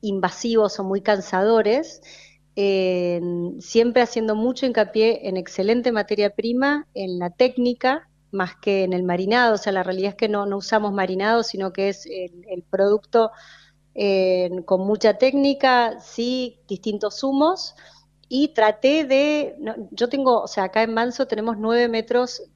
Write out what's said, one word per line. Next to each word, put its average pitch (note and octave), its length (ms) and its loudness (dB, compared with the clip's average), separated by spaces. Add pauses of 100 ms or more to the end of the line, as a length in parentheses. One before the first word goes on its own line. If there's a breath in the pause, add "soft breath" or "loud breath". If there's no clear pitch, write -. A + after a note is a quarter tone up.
invasivos G#3 760 0
o G3 40 -4
muy F#3+ 180 -2
cansadores, G#3 960 0 (560 loud breath)
eh, F#3 640 0 (400)
siempre A#3 420 2
haciendo A3 320 0
mucho B3 320 -2
hincapié A3 600 0
en F#3+ 80 -4
excelente A3+ 560 0
materia G#3 420 0
prima, C4+ 600 -2
en F#3 240 -6
la F3 120 -4
técnica, B3+ 800 0 (240)
más F#3 240 -4
que G3 280 0
en F#3 80 -2
el F3+ 100 0
marinado. G3+ 520 2
O G3+ 40 -2
sea, G#3 140 -4
la F#3+ 100 0
realidad F#3 280 -2
es G3+ 60 -16
que A3 120 -2
no, G#3 180 -2
no G3 120 -2
usamos G#3 340 -2
marinado, G3 500 0
sino F#3+ 300 -6
que G3 180 -2
es F#3+ 160 -10
el, F3 420 -12
el F3+ 140 -10
producto, G#3+ 680 2 (640 loud breath)
eh, F#3 560 2 (160)
con F#3 140 2
mucha G#3 380 2
técnica, C4 840 2
sí, B3 580 -6 (100)
distintos G3+ 520 -6
zumos, C#4+ 540 0 (540 loud breath)
y C#4 200 0
traté C4 560 2
de, C#4+ 540 0
no, A3 160 -8 (160)
yo A#3+ 180 -2
tengo, B3+ 340 2
o - 60 -8
sea, G3 160 -2
acá F#3+ 180 0
en A3+ 120 -2
Manso A#3+ 320 -2
tenemos A3 320 -4
nueve A#3 300 2
metros A3+ 540 -2 (140)